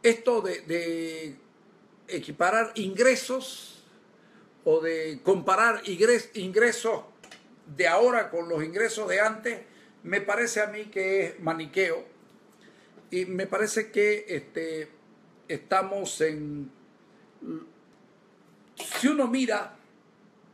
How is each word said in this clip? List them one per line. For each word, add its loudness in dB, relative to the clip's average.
Esto 2
de, -6
de -6
equiparar 0
ingresos 0
o 4
de -2
comparar 4
ingres-, 2
ingresos 0
de 2
ahora 4
con -4
los -2
ingresos -2
de 2
antes, -2
me -2
parece 0
a 0
mí -10
que 0
es -10
maniqueo -2
y -2
me -4
parece -2
que, 2
este, -6
estamos -2
en, -2
si -2
uno 2
mira -2